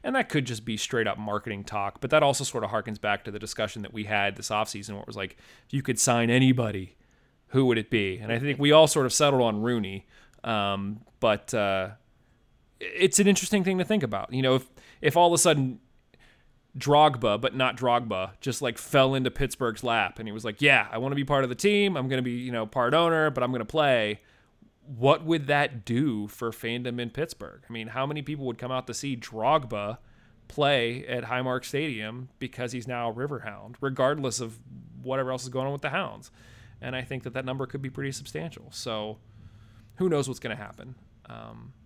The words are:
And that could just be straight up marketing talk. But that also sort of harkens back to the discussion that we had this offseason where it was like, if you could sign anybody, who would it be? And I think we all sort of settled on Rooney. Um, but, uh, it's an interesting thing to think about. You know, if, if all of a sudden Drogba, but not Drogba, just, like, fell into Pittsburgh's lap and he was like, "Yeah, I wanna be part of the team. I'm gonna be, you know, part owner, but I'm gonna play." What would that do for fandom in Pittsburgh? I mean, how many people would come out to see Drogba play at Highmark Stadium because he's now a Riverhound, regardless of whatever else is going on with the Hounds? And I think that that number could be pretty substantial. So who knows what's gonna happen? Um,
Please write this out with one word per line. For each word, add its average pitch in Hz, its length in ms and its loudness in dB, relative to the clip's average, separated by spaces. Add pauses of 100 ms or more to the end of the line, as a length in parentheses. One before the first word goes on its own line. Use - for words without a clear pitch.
And 262 140 -4
that 254 120 0
could 147 160 -2
just 117 200 -8
be 113 120 -4
straight 113 300 -2
up 98 120 -2
marketing 104 440 -6
talk. 101 380 -6
But 131 100 -6
that 151 140 6
also 139 180 2
sort 120 220 -4
of 101 60 -6
harkens 107 300 -4
back 104 260 -2
to 110 40 -10
the 101 80 -10
discussion 107 440 -6
that 98 100 -12
we 107 120 -8
had 101 300 0
this - 140 -12
offseason 107 460 -4
where 101 80 -12
it - 40 -14
was - 100 -14
like, 95 200 -8 (320)
if - 40 -8
you 135 120 -2
could 120 160 -2
sign 117 300 2
anybody, 120 680 2 (540)
who 131 160 4
would 120 120 4
it 107 120 -4
be? 98 280 0
And 110 140 -6
I 117 80 -2
think 139 180 -2
we 143 140 6
all 156 160 10
sort 139 180 2
of 123 60 0
settled 139 300 6
on 107 200 2
Rooney. 104 460 -2 (340)
Um, 101 600 -4 (180)
but, 110 340 2
uh, 98 360 0 (920)
it's 180 400 2
an 196 80 8
interesting 196 340 2
thing 185 160 0
to 185 60 0
think 214 180 2
about. 104 300 -4
You 131 100 0
know, 131 140 6
if, 131 100 0 (340)
if 147 160 2
all 175 120 8
of 170 40 4
a 170 60 4
sudden 139 400 2 (1000)
Drogba, 127 640 4
but 127 160 -2
not 127 220 0
Drogba, 113 540 0 (100)
just, 127 180 -4
like, 123 160 -2
fell 135 380 4
into 131 160 0
Pittsburgh's 123 520 -4
lap 113 360 0
and 110 100 -10
he 104 40 -10
was 107 120 -10
like, 107 160 -8
"Yeah, 135 300 6
I 113 80 -4
wanna 135 160 -4
be 143 100 -2
part 139 180 2
of 131 60 0
the 123 80 -6
team. 202 400 2
I'm 131 100 -2
gonna 131 140 -2
be, 123 120 -4
you 123 200 -6
know, 113 140 -4
part 120 260 0
owner, 160 380 4
but 127 120 -2
I'm 123 80 0
gonna 123 140 -2
play." 120 560 2 (600)
What 139 420 2
would 160 220 0
that 143 400 0
do 117 420 0
for 113 220 -6
fandom 120 500 -6
in 120 80 -6
Pittsburgh? - 580 -8
I - 60 -16
mean, 113 140 -10
how 120 180 -4
many 151 160 -4
people 139 240 -8
would 120 140 -6
come 127 120 -8
out 127 180 -4
to 123 40 -10
see 135 240 -6
Drogba 110 800 -2 (520)
play 131 580 2
at 123 180 -6
Highmark 127 400 -2
Stadium 127 640 -6 (100)
because 127 340 -8
he's 120 140 -8
now 120 240 -4
a 110 40 -8
Riverhound, 113 680 -8
regardless 135 580 0
of 113 200 -8 (440)
whatever 131 300 -2
else 127 120 -6
is 131 40 -12
going 131 160 -2
on 139 80 -2
with 143 80 -8
the 156 80 -6
Hounds? 160 420 -6 (520)
And 127 120 -8
I 127 60 -4
think 127 220 -8
that 123 100 -10
that 131 140 -6
number 131 180 -4
could 139 160 -8
be 135 80 -8
pretty 139 240 -8
substantial. 151 580 -10
So 107 460 -6 (800)
who 185 160 0
knows 143 180 2
what's 127 120 -8
gonna 113 160 -6
happen? 113 380 -14 (300)
Um, 113 480 -18 (140)